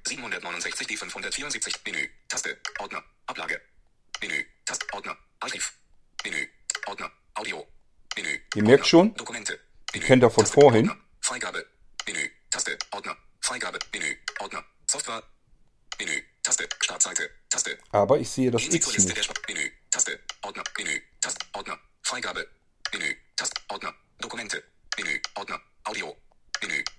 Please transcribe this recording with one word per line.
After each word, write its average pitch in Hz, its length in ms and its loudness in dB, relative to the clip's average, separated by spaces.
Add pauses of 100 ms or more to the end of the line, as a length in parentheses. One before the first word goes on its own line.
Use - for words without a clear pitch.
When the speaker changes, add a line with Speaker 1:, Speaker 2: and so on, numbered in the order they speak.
Speaker 1:
Siebenhundertneunundsechzig, - 800 -8
die 107 100 -6
fünfhundertvierundsiebzig. - 800 -6 (100)
Menü. 90 220 -4 (220)
Taste. - 280 -4 (220)
Ordner. - 240 -8 (220)
Ablage. - 340 -6 (640)
Menü. - 240 -4 (180)
Taste. - 300 -6
Ordner. - 240 -8 (240)
Archiv. 123 320 -6 (500)
Menü. - 240 -6 (400)
Ordner. - 240 -8 (240)
Audio. 101 320 -6 (480)
Menü. 90 140 -6 (260)
Speaker 2:
Ihr 104 80 4
merkt 110 80 10
Speaker 1:
Ordner. 139 140 10
Speaker 2:
schon, 185 300 10
Speaker 1:
Dokumente. - 380 -8
Speaker 2:
ihr - 60 -14 (400)
Speaker 1:
Menü. - 60 -6
Speaker 2:
kennt 127 180 8
das 113 100 8
von 107 120 8
Speaker 1:
Taste. - 140 4
Speaker 2:
vorhin. 135 300 10
Speaker 1:
Ordner. - 140 -12 (180)
Freigabe. - 440 -4 (420)
Menü. - 240 -6 (180)
Taste. - 280 -4 (140)
Ordner. - 260 -10 (240)
Freigabe. - 380 -4 (140)
Menü. 92 240 -6 (220)
Ordner. - 240 -8 (260)
Software. - 340 -4 (760)
Menü. - 240 -4 (180)
Taste. - 260 -2 (120)
Startseite. - 500 -2 (200)
Taste. - 280 -4 (140)
Speaker 2:
Aber 104 280 6
ich 123 100 -6
sehe 127 200 2
das 117 120 0
Speaker 1:
Gehen - 100 -2
Sie 170 60 2
Speaker 2:
X - 80 0
Speaker 1:
zur - 80 -2
Liste - 200 4
Speaker 2:
nicht. - 40 -4
Speaker 1:
der - 100 -2
Sp-, - 160 -8 (100)
Menü. - 180 -6 (200)
Taste. - 280 -2 (220)
Ordner. - 220 -10 (140)
Menü. - 240 -6 (180)
Taste. - 340 -6
Ordner. - 240 -8 (240)
Freigabe. - 460 -6 (460)
Menü. - 220 -6 (200)
Taste. - 320 -6
Ordner. 98 260 -8 (260)
Dokumente. 107 440 -8 (340)
Menü. - 240 -4 (140)
Ordner. - 240 -8 (240)
Audio. 107 320 -8 (460)
Menü. - 220 -4 (160)